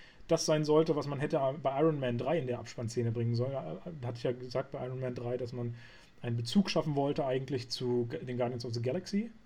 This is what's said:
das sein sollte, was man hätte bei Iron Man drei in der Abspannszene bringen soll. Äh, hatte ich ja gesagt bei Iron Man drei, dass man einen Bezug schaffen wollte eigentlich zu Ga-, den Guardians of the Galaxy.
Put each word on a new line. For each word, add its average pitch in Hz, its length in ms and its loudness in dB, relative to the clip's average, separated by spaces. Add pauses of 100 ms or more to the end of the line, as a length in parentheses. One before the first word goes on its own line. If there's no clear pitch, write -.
(280)
das - 180 4
sein 156 180 4
sollte, 156 320 6
was 143 100 0
man 143 140 -2
hätte 151 200 0 (220)
bei 135 180 2
Iron 156 180 6
Man 123 200 0
drei 127 200 2
in 123 80 -2
der 120 120 -2
Abspannszene 117 540 -2
bringen 117 220 0
soll. 127 180 0
Äh, 147 540 -6
hatte 123 120 -6
ich - 60 -14
ja 131 80 2
gesagt 127 400 -6
bei 131 140 -6
Iron 127 140 -6
Man 127 140 -4
drei, 120 240 -2
dass 123 160 -6
man 120 200 -4 (460)
einen 120 160 -2
Bezug 120 340 4
schaffen 156 240 0
wollte 143 300 2
eigentlich 131 460 -2
zu 123 400 0
Ga-, - 80 -4
den 127 180 -6
Guardians 123 300 -2
of 113 80 -4
the 120 80 -2
Galaxy. 190 480 -2 (160)